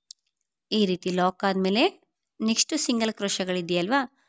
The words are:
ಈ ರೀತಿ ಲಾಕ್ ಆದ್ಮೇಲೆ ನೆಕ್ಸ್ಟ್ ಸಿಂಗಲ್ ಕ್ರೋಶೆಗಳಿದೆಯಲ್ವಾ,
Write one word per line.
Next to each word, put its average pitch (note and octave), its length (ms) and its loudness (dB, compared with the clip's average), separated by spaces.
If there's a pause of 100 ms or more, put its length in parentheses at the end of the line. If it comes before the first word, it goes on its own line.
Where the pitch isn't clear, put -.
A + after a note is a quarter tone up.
(720)
ಈ G#3+ 140 4
ರೀತಿ F#3 240 -2
ಲಾಕ್ F3+ 340 0
ಆದ್ಮೇಲೆ G3 600 2 (380)
ನೆಕ್ಸ್ಟ್ A3+ 360 0
ಸಿಂಗಲ್ A3+ 360 0
ಕ್ರೋಶೆಗಳಿದೆಯಲ್ವಾ, F#3 1000 -2 (160)